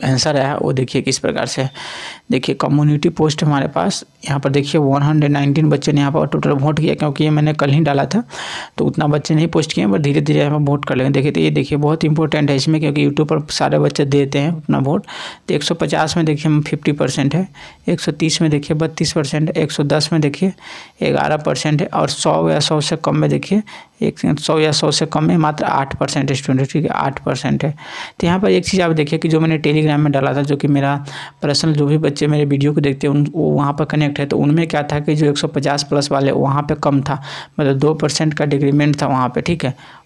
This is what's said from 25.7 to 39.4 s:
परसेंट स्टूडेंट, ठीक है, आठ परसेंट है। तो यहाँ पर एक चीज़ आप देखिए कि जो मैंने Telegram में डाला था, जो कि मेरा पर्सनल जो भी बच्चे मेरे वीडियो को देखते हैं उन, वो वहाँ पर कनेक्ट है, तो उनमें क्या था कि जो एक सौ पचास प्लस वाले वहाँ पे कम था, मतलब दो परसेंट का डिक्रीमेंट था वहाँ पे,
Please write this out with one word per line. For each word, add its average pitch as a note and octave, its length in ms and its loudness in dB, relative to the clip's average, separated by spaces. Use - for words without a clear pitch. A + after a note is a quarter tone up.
परसेंट C#3 320 -2
स्टूडेंट, C3+ 400 -2
ठीक D#3 120 0
है, - 60 -2
आठ - 340 -4
परसेंट C#3 400 -2
है। D3 100 -2
तो F3 80 0
यहाँ F3+ 120 2
पर G3 120 2
एक F3+ 140 2
चीज़ F#3+ 160 0
आप E3+ 100 2
देखिए D#3 280 0
कि E3+ 80 -2
जो D#3+ 120 2
मैंने D#3+ 200 2
Telegram D3+ 400 2
में D3 120 2
डाला C#3 220 2
था, C#3+ 80 0
जो C#3+ 140 0
कि C#3+ 120 -2
मेरा C#3+ 280 2
पर्सनल D3+ 300 0
जो D3 120 2
भी D3+ 120 2
बच्चे D3+ 300 0
मेरे D3 180 2
वीडियो C#3+ 280 2
को D#3 80 2
देखते C#3+ 260 0
हैं C#3+ 60 2
उन, D3 200 4
वो D#3 180 0
वहाँ D3 220 0
पर D3+ 120 -2
कनेक्ट D3 340 -2
है, C#3+ 60 0
तो C#3 120 -2
उनमें D3+ 300 2
क्या D3 160 0
था D3 160 -2
कि D3+ 160 0
जो D3+ 140 2
एक C#3+ 80 0
सौ D#3 100 -2
पचास C#3+ 360 -2
प्लस C#3+ 280 0
वाले C#3 200 2
वहाँ C#3 320 2
पे D3+ 200 -2
कम C#3 180 2
था, C#3 200 -6
मतलब C#3 180 2
दो D3+ 160 2
परसेंट D3+ 400 0
का D3+ 120 -2
डिक्रीमेंट C#3+ 560 2
था C#3+ 60 0
वहाँ C3 220 0
पे, - 120 -2